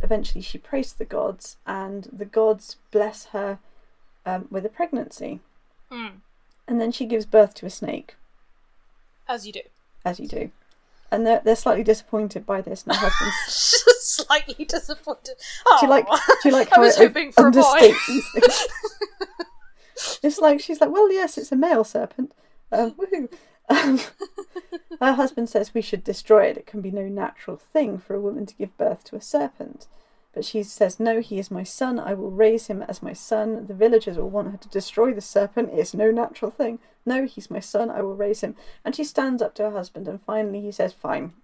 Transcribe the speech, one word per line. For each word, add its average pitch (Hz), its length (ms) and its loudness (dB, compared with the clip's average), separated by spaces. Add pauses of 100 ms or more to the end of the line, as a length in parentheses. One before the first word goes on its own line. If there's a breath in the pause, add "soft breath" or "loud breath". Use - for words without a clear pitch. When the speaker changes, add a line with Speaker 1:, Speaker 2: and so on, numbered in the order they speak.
Speaker 1:
eventually 208 380 0
she - 160 -10
prays - 340 -6
to - 60 -20
the - 60 -6
gods, - 520 -8 (100)
and 196 460 -10
the 202 120 -12
gods 214 520 0 (160)
bless 214 340 -2
her, 196 320 -8 (640)
um, 185 280 -8
with 190 120 -6
a 214 40 -4
pregnancy. - 720 -8 (500)
Speaker 2:
Mm. 220 300 -12 (460)
Speaker 1:
And 240 140 -4
then 226 120 -2
she - 140 -8
gives 220 200 -4
birth 208 280 6
to - 120 -14
a 190 40 -10
snake. - 460 -12 (1120)
Speaker 2:
As 233 180 -8
you 208 60 -18
do. - 80 -16 (440)
Speaker 1:
As 180 140 -6
you - 80 -14
do. - 240 -8 (600)
And 226 160 0
they're, 226 180 4
they're 220 120 6
slightly 233 280 0
disappointed 214 640 -2
by 196 160 -4
this, 190 220 -12
and - 80 -4
the - 60 0
husband's - 360 0 (500)
Speaker 2:
<laughs> 480 160 8
Slightly 302 640 -4
disappointed. - 680 -10 (460 loud breath)
Speaker 1:
Do 285 60 6
you - 40 4
like, 277 180 4
Speaker 2:
Aw. - 340 4
Speaker 1:
do 294 60 6
you 262 60 4
like - 180 2
Speaker 2:
I 370 40 10
Speaker 1:
how 349 60 10
Speaker 2:
was - 160 8
Speaker 1:
I 403 60 12
Speaker 2:
hoping 302 280 2
for - 140 8
a - 40 6
boy. 247 100 6
Speaker 1:
understate 277 360 10 (120)
these 254 240 -2
things? - 400 4
Speaker 2:
<laughs> - 1500 -12
Speaker 1:
It's 294 160 0
like, 294 220 6
she's 311 200 -4
like, 285 100 4
"Well, 392 220 6
yes, 381 260 -2
it's - 140 -8
a 262 40 0
male 269 280 4
serpent." - 480 -6 (400)
Um, 233 200 0
woohoo. 339 360 -6 (400 soft breath)
Um, 277 320 2 (500)
<laughs> 339 500 -14
her 262 120 4
husband 254 360 -2
says, - 240 -2
"We 226 100 -2
should 196 220 -8
destroy 208 420 4
it. - 100 -2
It - 100 -18
can 208 140 -12
be 190 100 -10
no 196 180 -6
natural 196 480 -10
thing 226 420 -4
for 196 160 -10
a 202 60 -4
woman 208 260 -6
to - 100 -18
give 196 200 -10
birth - 280 -4
to - 120 -16
a 214 40 -12
serpent." - 680 -6 (480)
But 220 100 -8
she 214 200 -6
says, 196 340 -2
"No, 226 220 -2
he 220 180 -8
is 190 120 -10
my 185 120 -8
son. 247 380 -6
I 190 140 -8
will 196 180 -10
raise 220 340 2
him 196 160 -8
as - 220 -12
my - 80 -12
son. 214 540 -6
The 202 80 -12
villagers 214 420 2
will 160 140 -4
want 196 200 -6
her 202 80 -14
to - 100 -20
destroy 226 460 -2
the 202 60 -10
serpent. 202 520 -2
It's - 220 -2
no 214 160 2
natural 233 400 -4
thing. 233 300 -6 (260)
No, 262 200 -2
he's - 240 -14
my 196 100 -8
son. 220 280 -4
I - 140 -6
will 196 140 -8
raise 202 240 -4
him." - 160 -8 (280 soft breath)
And - 120 -6
she 302 80 -4
stands 262 360 -2
up 208 140 -4
to - 100 -6
her 214 120 -4
husband, 190 320 -12
and 196 120 -12
finally 208 400 -4
he 208 120 -10
says, 185 200 -4
"Fine, - 520 -8